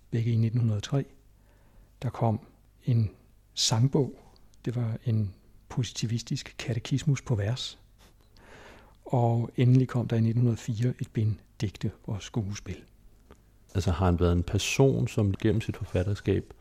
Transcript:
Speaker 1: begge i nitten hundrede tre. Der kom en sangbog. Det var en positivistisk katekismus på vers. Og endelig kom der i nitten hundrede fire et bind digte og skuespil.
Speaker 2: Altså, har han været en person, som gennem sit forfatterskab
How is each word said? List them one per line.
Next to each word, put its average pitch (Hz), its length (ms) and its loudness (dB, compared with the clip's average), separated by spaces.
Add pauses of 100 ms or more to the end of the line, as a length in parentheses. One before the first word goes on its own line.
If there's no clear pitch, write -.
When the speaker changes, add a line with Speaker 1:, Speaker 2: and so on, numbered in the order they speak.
(120)
Speaker 1:
begge 117 200 0
i 113 40 2
nitten 113 240 2
hundrede 110 220 0
tre. 139 240 -2 (960)
Der 123 80 -4
kom 110 300 0 (460)
en 117 240 2 (440)
sangbog. 131 640 2 (460)
Det 117 100 -6
var 117 300 -2
en 110 280 0 (360)
positivistisk - 920 -4
katekismus 127 640 -2
på 127 140 -2
vers. 104 440 -4 (1300)
Og 117 500 2
endelig 127 320 6
kom 117 200 -2
der 117 80 0
i 113 60 2
nitten 113 200 2
hundrede 117 160 2
fire 120 440 -2
et - 120 -6
bind 107 220 0 (260)
digte 107 300 -4 (120)
og 98 180 -8
skuespil. 101 560 -8 (960)
Speaker 2:
Altså, 95 180 0
har 92 140 0
han 87 140 4
været 87 140 4
en 87 100 2
person, 120 640 2
som 101 260 0
gennem 110 280 0
sit - 160 -6
forfatterskab 95 840 -2